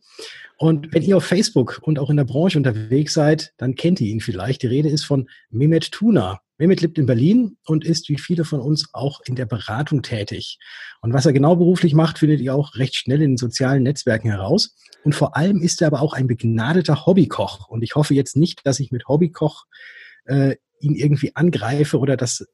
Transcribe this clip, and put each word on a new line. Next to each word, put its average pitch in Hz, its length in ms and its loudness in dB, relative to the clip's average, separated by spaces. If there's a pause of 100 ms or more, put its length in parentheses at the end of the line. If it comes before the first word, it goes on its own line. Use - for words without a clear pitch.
(560)
Und 160 360 0
wenn 147 100 -2
ihr 190 140 2
auf 170 80 2
Facebook 180 580 -2
und 156 160 -2
auch 139 120 -4
in 147 80 2
der 143 60 2
Branche 151 340 0
unterwegs 123 560 -2
seid, 156 420 0
dann 127 200 -4
kennt 175 260 0
ihr 107 60 0
ihn 110 120 -4
vielleicht. 107 420 -6
Die 127 40 -2
Rede 139 240 0
ist 151 140 -2
von 135 220 -2 (220)
Mehmet 156 420 0
Tuna. 131 500 0 (180)
Mehmet 170 240 4
lebt 160 160 -2
in 139 80 2
Berlin 175 580 2
und 156 180 -2
ist 160 280 -2
wie 143 80 -2
viele 170 260 -2
von 151 160 -4
uns 151 320 -2
auch 143 320 -6
in 123 120 -6
der 127 100 -4
Beratung 120 560 -4
tätig. - 560 -8 (420)
Und 117 140 -2
was 135 100 2
er 156 80 6
genau 147 240 4
beruflich 170 380 4
macht, 160 240 2
findet 151 240 2
ihr 131 120 -4
auch 147 220 -2
recht 131 180 -2
schnell 147 280 0
in 143 80 2
den 127 80 2
sozialen 127 440 0
Netzwerken 117 460 0
heraus. 107 480 -2 (260)
Und 147 120 2
vor - 200 0
allem 175 280 2
ist - 180 0
er 170 60 4
aber 147 160 0
auch 151 100 0
ein 131 140 -2
begnadeter 123 800 0
Hobbykoch. 170 640 0
Und 113 140 -6
ich - 120 -8
hoffe 147 180 2
jetzt 135 240 0
nicht, 160 300 0
dass 139 140 0
ich 135 120 -4
mit 123 160 -8
Hobbykoch, 156 560 -2 (640)
äh, 135 300 0 (260)
ihn 147 120 0
irgendwie 143 420 0
angreife 143 600 0
oder 131 180 0
das - 380 -6